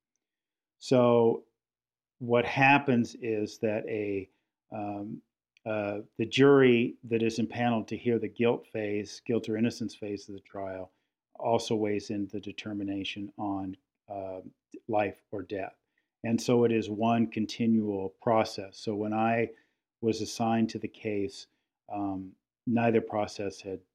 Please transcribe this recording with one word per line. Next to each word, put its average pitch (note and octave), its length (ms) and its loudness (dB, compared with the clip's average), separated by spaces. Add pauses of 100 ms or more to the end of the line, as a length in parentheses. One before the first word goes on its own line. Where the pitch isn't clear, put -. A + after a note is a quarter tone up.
(800)
So A#2+ 640 6 (760)
what A#2+ 240 2
happens C3+ 760 4
is G#2+ 380 -4
that A2 300 -2
a, G#2 400 -4 (440)
um, G#2 480 -10 (460)
uh, G#2 320 -4 (200)
the A2+ 80 0
jury C3 680 6 (100)
that A2+ 180 0
is A2+ 160 0
impaneled A2+ 500 -2
to A2 80 -8
hear A#2 220 0
the A2+ 100 -4
guilt A#2 440 0
phase, G#2 540 -6
guilt A2+ 220 -2
or A2 80 -2
innocence A2+ 380 -2
phase G#2 340 -10
of G2+ 60 -14
the F#2+ 60 -14
trial, F#2+ 520 -10 (440)
also A#2 380 0
weighs G#2 360 -2
in G2+ 180 -4
the G#2+ 100 -10
determination G2+ 1000 -8
on, G2 380 -6 (320)
uh, F#2+ 300 -10 (480)
life G#2 340 -2 (120)
or G2+ 100 -8
death. F#2+ 320 -8 (480)
And A#2 180 0
so A#2+ 240 4
it A#2 80 4
is G#2+ 160 0
one A2+ 380 2
continual G#2+ 960 0
process. G#2+ 560 0
So A2 160 -6
when G#2+ 180 -4
I A2+ 380 0 (500)
was A2 220 0
assigned A2+ 480 0
to - 80 -8
the A2+ 100 -8
case, G2+ 600 -8 (440)
um, G2 380 -8 (360)
neither A#2 360 2
process G#2 580 -6
had, F#2+ 200 -10 (140)